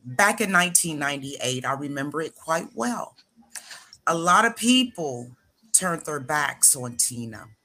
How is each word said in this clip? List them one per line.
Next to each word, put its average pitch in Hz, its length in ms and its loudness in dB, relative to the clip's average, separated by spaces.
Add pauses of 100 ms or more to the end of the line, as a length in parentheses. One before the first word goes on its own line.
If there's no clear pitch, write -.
back 202 380 2
in 196 100 0
nineteen 175 480 2
ninety-eight, 135 640 -4
I 131 80 -2
remember 143 480 -6
it - 140 -10
quite 165 400 -4
well. 226 400 -4 (920)
A 165 80 2
lot 175 300 6
of 226 100 0
people 170 760 0 (420)
turned 175 320 0
their 151 140 -6
backs 143 560 2
on 123 220 -8
Tina. 113 480 -6 (200)